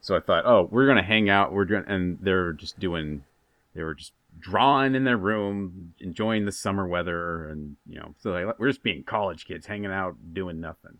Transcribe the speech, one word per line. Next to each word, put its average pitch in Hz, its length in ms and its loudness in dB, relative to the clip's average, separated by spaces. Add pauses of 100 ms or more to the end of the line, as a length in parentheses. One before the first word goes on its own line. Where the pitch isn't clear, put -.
So 95 160 0
I 85 40 4
thought, - 260 2
"Oh, 104 240 6
we're 127 160 4
gonna 123 160 6
hang 107 260 4
out." 101 240 4
We're 98 120 2
gonna, 101 240 0
and 90 340 -2
they're 92 300 2
just 80 260 -12
doing, 78 460 -4 (500)
they 82 80 -10
were 80 120 -6
just - 180 -18 (260)
drawing 131 560 4
in 131 100 2
their 123 120 4
room, 98 840 -4
enjoying 107 460 -2
the 101 80 -2
summer 98 340 -2
weather, 85 640 -4
and, 73 280 -10 (120)
you - 100 -16
know, 76 200 -16
so, 107 120 -6
like, 92 280 -4
we're 120 100 0
just 135 160 -2
being 90 180 -2
college 98 440 -4
kids, 80 200 -14
hanging 104 240 -8
out, 95 240 -4 (180)
doing 87 280 -6
nothing. 82 400 -14